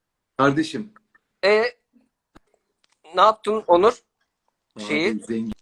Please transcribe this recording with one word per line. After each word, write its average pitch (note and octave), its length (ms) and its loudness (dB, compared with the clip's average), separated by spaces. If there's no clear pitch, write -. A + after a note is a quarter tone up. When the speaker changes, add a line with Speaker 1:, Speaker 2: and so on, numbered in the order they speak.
Speaker 1:
Kardeşim. C#3 540 -2
Speaker 2:
E, G#3+ 180 2
ne F3+ 60 2
yaptın G#3+ 460 0
Onur? F3 360 4
Speaker 1:
Abi, G#2+ 80 -14
Speaker 2:
Şeyi, D#3+ 360 -4
Speaker 1:
zengin. A2+ 420 -8